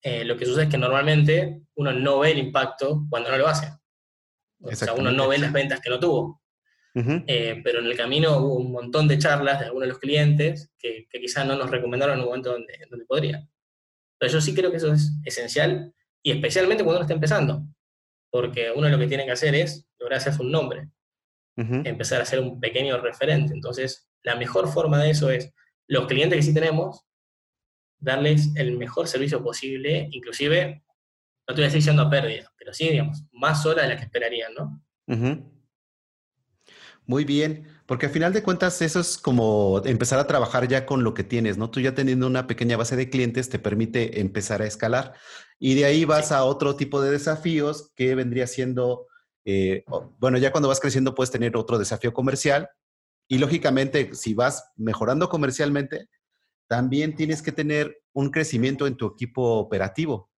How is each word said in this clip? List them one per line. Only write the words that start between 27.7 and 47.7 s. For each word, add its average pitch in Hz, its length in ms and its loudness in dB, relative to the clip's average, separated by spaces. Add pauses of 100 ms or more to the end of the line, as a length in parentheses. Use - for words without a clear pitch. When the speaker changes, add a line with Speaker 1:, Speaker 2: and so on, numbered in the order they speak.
Speaker 1:
darles 147 560 2
el 123 220 -2
mejor - 300 -4
servicio 139 360 -2
posible, 135 680 -4
inclusive, 143 720 -2 (640)
no 156 80 -4
te 147 60 2
voy - 20 6
a 139 80 4
decir 151 100 4
yendo 151 220 6
a 151 60 4
pérdida, 120 480 -2
pero - 160 -18
sí, 160 160 -2
digamos, - 420 0
más 147 340 0
horas 156 200 2
de 131 40 0
las 120 80 -4
que 117 80 -10
esperarían, 113 480 -6
¿no? 147 300 -12 (240)
Speaker 2:
Ujú. 127 440 -2 (1500)
Muy 139 200 0
bien, 151 420 0 (200)
porque 127 180 -2
al 143 60 0
final 160 200 2
de 214 120 0
cuentas 180 380 0
eso 165 180 0
es - 180 -2
como 107 680 4
empezar 123 340 2
a 143 80 0
trabajar 127 400 2
ya 131 180 0
con 131 180 0
lo 110 100 2
que - 100 -4
tienes, 110 340 0
¿no? 110 120 -4
Tú 135 100 -6
ya 131 160 2
teniendo 131 320 0
una 127 200 0
pequeña 117 300 0
base 117 180 -2
de 127 140 -2
clientes 127 400 -2
te - 100 -4
permite 110 640 -2
empezar 101 400 -2
a 107 60 -2
escalar, 120 460 -2 (460)
y 131 160 2
de 143 100 4
ahí 156 200 4
vas 151 240 2
Speaker 1:
Sí. 156 60 2
Speaker 2:
a 135 80 4
otro 139 320 0
tipo 143 260 -2
de 139 100 2
desafíos 151 840 -2